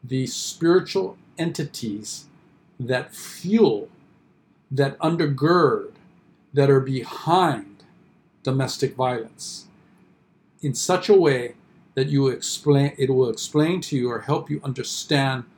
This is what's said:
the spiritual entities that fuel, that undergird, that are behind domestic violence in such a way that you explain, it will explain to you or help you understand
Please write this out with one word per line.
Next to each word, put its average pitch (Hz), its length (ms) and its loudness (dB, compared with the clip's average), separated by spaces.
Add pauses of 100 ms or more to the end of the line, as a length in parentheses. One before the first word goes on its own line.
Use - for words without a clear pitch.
the 131 220 -4
spiritual 185 880 0 (220)
entities 123 880 -6 (520)
that 123 380 -4
fuel, 175 720 0 (840)
that 139 300 0
undergird, 151 920 2 (640)
that 139 160 4
are 139 100 6
behind 131 1000 -2 (640)
domestic 131 500 -2
violence 123 720 -6 (960)
in 147 100 -2
such - 360 -2
a 208 100 10
way 131 380 2 (380)
that 139 140 0
you 139 200 2
explain, 139 680 0
it 135 140 0
will 131 180 4
explain 156 520 0
to - 160 -6
you 123 120 0
or 117 120 -4
help 151 280 -4
you 147 140 -6
understand 131 840 -2 (140)